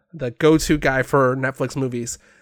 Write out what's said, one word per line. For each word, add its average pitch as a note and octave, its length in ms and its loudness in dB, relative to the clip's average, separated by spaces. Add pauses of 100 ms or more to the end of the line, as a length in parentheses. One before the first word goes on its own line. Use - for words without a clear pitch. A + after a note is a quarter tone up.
(120)
the C3 200 -8
go-to D#3 440 4
guy C3+ 260 0
for C3 340 2
Netflix C3 400 -4
movies, B2 420 -6 (240)